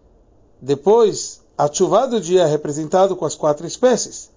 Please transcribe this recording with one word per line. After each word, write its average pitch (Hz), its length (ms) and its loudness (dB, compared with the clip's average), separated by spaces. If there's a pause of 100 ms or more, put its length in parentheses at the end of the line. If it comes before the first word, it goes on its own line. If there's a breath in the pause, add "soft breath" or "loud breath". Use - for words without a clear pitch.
(600)
Depois, 175 800 0 (160)
a 147 120 0
tchuvah 185 360 2
do 233 140 -2
dia 180 220 0
é 165 40 2
representado 156 720 0
com 170 100 -6
as 147 100 -6
quatro 151 300 -2
espécies. - 720 -2